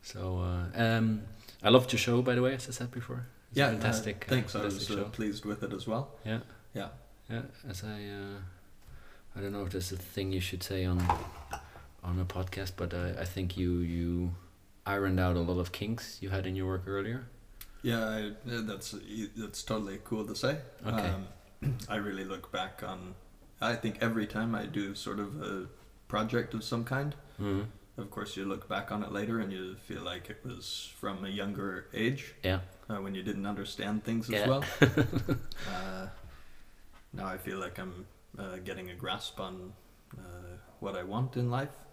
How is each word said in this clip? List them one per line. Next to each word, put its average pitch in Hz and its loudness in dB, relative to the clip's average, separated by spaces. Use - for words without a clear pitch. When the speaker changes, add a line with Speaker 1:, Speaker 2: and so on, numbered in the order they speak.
Speaker 1:
So, 92 0
uh, 90 2
um, 113 6
I 104 8
loved 123 10
your - 4
show, 123 6
by 123 6
the 123 6
way, 131 6
as 127 -6
I 123 -4
said 120 -4
before. 120 -6
It's 123 2
a - 8
Speaker 2:
Yeah, 143 10
uh, 117 6
Speaker 1:
fantastic, 110 2
uh, - 0
Speaker 2:
thanks. 127 4
I 104 2
was, 101 2
Speaker 1:
fantastic 101 0
Speaker 2:
uh, 98 2
Speaker 1:
show. 104 -4
Speaker 2:
pleased 107 0
with 104 -2
it 98 -2
as 95 -4
well. 117 0
Speaker 1:
Yeah. 110 2
Speaker 2:
Yeah. 98 -4
Speaker 1:
Yeah, 117 -4
as 92 -6
I, 107 -6
uh, 101 -6
I 98 -6
don't 101 -2
know 101 -4
if 90 -2
there's 92 -2
a 92 -4
thing 95 -2
you 92 2
should 90 -2
say 92 0
on, 90 6
on 90 0
a 92 2
podcast, 92 -4
but 87 -2
I, 90 0
I 85 0
think 90 -2
you, 90 4
you 87 2
ironed 98 4
out 90 6
a 87 4
lot 87 4
of 90 0
kinks - -4
you 98 -4
had 98 0
in 92 -2
your 95 0
work 95 0
earlier. 107 -2
Speaker 2:
Yeah, 117 2
I, 110 0
uh, 117 0
that's, 104 -4
that's 104 -6
totally 104 -2
cool 107 -2
to 104 -6
say. 131 2
Speaker 1:
Okay. 107 2
Speaker 2:
Um, 131 2
<clears throat> - -12
I 104 0
really 98 -2
look 95 -8
back 95 -2
on, 92 -6
I 113 2
think 110 -2
every 113 2
time 113 0
I 110 0
do 101 -2
sort 104 -4
of 104 -4
a 95 -4
project 113 0
of 110 -2
some 117 0
kind, 139 0
Speaker 1:
Mm-hmm. 101 2
Speaker 2:
of 101 -8
course 104 -6
you 95 -4
look 98 -2
back 101 -2
on 104 0
it - -4
later 110 2
and 98 0
you 92 -4
feel - -8
like 90 -6
it - -10
was - -8
from 98 -4
a 98 -4
younger 98 -2
age, 113 2
Speaker 1:
Yeah. 92 6
Speaker 2:
uh, 107 0
when 98 -2
you 95 -2
didn't 98 0
understand 104 -2
things 117 2
as 117 0
Speaker 1:
Yeah. 107 6
Speaker 2:
well. 135 4
Speaker 1:
<laughs> 131 8
Speaker 2:
Uh, 95 -2
now 95 -6
I 92 -4
feel 95 -4
like 87 -4
I'm, 92 -8
uh, 92 -6
getting 90 -6
a 90 -8
grasp 92 -4
on, 92 -6
uh, 95 -12
what 98 -2
I 90 -4
want 113 0
in 123 4
life. 135 0